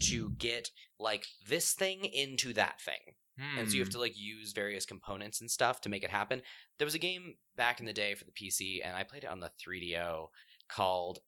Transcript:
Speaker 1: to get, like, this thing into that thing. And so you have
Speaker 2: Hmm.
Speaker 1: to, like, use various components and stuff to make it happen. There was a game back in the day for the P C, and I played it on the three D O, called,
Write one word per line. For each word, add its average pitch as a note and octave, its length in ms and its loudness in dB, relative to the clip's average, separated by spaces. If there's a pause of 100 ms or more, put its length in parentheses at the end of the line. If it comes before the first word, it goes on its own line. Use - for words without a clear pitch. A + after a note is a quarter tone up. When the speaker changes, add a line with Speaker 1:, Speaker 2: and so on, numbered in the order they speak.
(100)
Speaker 1:
to A#2 280 0
get, A#2 320 0 (300)
like, G#2 260 0 (220)
this D#3+ 240 4
thing F#3+ 320 2
into C3+ 480 0
that G2+ 280 2
thing. - 360 -6 (400)
And A2+ 120 2
so G#2+ 60 4
you C3 60 4
have A#2 80 2
Speaker 2:
Hmm. F#2+ 40 -4
Speaker 1:
to, A#2+ 60 -2
like, A#2+ 180 0
use G#2+ 360 -8
various G2+ 340 0
components G2+ 540 -6
and A#2 100 -4
stuff - 300 4
to - 80 -6
make G2+ 160 -2
it F2+ 60 -2
happen. G#2 320 0 (360)
There - 60 2
was D3+ 100 2
a E3 40 0
game F3+ 400 -4 (180)
back A#2+ 240 4
in A#2+ 60 -6
the A2 60 -2
day G#2 220 0
for - 100 -10
the - 80 -20
P G2 180 -8
C, F#2+ 320 0
and F2+ 120 -4
I F#2 80 -2
played C3+ 220 -12
it A2 60 -6
on F#2 100 -6
the E2+ 80 -6 (100)
three F2+ 220 -6
D E2+ 160 -2
O, E2 340 -2 (380)
called, F#2 600 2